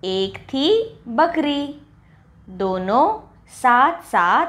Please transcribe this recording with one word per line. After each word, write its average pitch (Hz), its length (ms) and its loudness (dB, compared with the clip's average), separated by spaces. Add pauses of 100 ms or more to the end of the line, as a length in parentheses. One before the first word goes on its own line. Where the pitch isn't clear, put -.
एक 190 340 -4
थी 370 680 -2
बकरी, 294 720 -2 (680)
दोनों 190 800 -2 (180)
साथ-साथ 247 1000 2